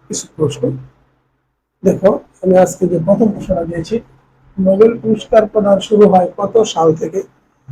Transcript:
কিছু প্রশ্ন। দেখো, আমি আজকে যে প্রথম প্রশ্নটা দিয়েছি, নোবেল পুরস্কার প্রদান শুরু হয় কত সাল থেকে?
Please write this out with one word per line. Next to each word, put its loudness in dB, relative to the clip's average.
কিছু -10
প্রশ্ন। -4
দেখো, 0
আমি 2
আজকে 0
যে -2
প্রথম 2
প্রশ্নটা -6
দিয়েছি, -6
নোবেল 2
পুরস্কার 0
প্রদান 0
শুরু 4
হয় 2
কত 0
সাল 0
থেকে? -8